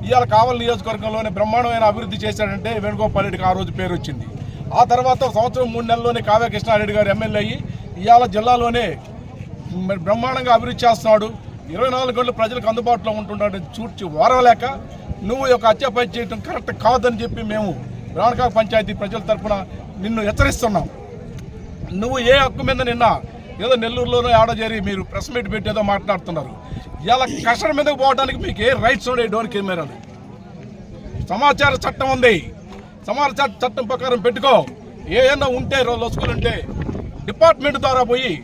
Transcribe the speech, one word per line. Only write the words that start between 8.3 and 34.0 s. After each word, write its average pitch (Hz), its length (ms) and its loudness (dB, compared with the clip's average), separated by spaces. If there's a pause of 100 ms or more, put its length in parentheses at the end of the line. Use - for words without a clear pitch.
జిల్లాలోనే 240 500 2 (1000)
మరి 196 180 -2
బ్రహ్మాండంగా 247 500 2
అభివృద్ధి 240 300 0
చేస్తున్నాడు. 214 420 4 (460)
ఇరవై 247 220 0
నాలుగు 254 220 -2
గంటలు 247 220 0
ప్రజలకు 233 320 0
అందుబాటులో 226 480 0
ఉంటున్నాడని 202 560 -4
చూచి 220 280 -10 (180)
ఓరవలేక 247 420 6 (640)
నువ్వు 269 200 -2
ఈ 254 60 6
యొక్క 233 180 2
హత్య 247 260 0
పని 240 160 -2
చేయడం 226 340 -6
కరెక్ట్ 311 240 -6 (120)
కాదని 240 380 4
చెప్పి 226 300 -6
మేము 214 180 -2 (480)
రాణకాక 240 400 2
పంచాయతీ 214 440 2
ప్రజల 202 280 -6
తరఫున 208 240 0 (500)
నిన్ను 226 240 -2
హెచ్చరిస్తున్నాం. 214 600 0 (1120)
నువ్వు 254 180 -2 (140)
ఏ - 80 10
హక్కు 269 260 0
మీద 262 220 0
నిన్న 240 180 2 (580)
ఏదో 254 180 6
నెల్లూరులోనో 240 460 0 (120)
ఆడ 226 180 6
చేరి 220 220 -4
మీరు 190 300 -4
ప్రెస్ 196 240 -8
మీట్ 233 180 -4
పెట్టి 214 180 -4
ఏదో 208 120 0 (100)
మాట్లాడుతున్నారు. 180 580 -2 (540)
ఇవాళ 254 200 4 (220)
కస్టడీ 285 300 2
మీదకి 285 240 0
పోవడానికి 269 440 2
మీకు 208 220 -6
ఏ 254 40 6 (140)
రైట్స్ 247 260 2
ఉన్నాయి? 240 240 0
డోన్ 226 180 0
కెమెరాలు 180 440 -4 (1300)
సమాచార 277 420 4 (120)
చట్టం 269 300 -2
ఉంది, 247 200 6 (760)
సమాచార 277 400 0 (140)
చట్టం 254 280 -2
ప్రకారం 247 360 -2